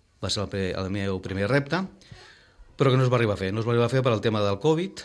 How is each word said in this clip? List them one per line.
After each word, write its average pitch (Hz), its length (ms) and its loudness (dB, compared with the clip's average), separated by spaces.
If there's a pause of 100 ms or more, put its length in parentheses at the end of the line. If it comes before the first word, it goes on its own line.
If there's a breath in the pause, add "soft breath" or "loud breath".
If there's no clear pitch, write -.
(220)
va 101 80 -4
ser 101 140 -4
el 95 60 -8
pre-, 95 260 -4
el 95 160 -4
meu 98 300 -4
primer 95 260 -4
repte, 143 320 0 (960 loud breath)
però 135 160 4
que 127 60 4
no 131 80 4
es 123 40 4
va 123 60 2
arribar 113 200 2
a - 20 -8
fer. 95 160 -2
No 110 80 -2
es 107 40 -4
va 117 60 0
arribar 117 160 4
a 117 60 -4
fer 131 100 2
per 127 80 2
al 107 100 0
tema 107 220 0
del 98 160 0
covid, 160 460 0